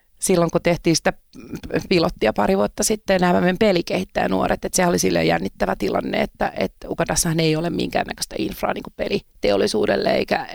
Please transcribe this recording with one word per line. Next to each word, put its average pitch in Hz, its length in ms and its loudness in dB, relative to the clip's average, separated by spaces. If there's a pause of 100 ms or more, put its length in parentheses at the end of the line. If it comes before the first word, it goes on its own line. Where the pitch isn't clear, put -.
(180)
silloin 170 320 2
kun - 120 0
tehtiin 170 340 2
sitä - 160 0 (760)
pilottia 175 440 2
pari 196 240 2
vuotta 208 280 -2
sitten, 202 360 0
nämä 180 200 4
meidän 180 180 2
pelikehittäjänuoret, 190 1040 0
että - 120 -4
sehän 180 140 2
oli - 80 2
silleen 175 280 2
jännittävä 190 500 -2
tilanne, 202 460 -2
että, - 340 -4
että - 320 -6
Ugandassahan 165 520 -2
ei 156 160 2
ole 170 140 -2
minkäännäköistä - 680 -4
infraa - 360 -4
niin 208 80 -8
kuin - 140 -16
peliteollisuudelle, 202 1120 0
eikä, - 440 0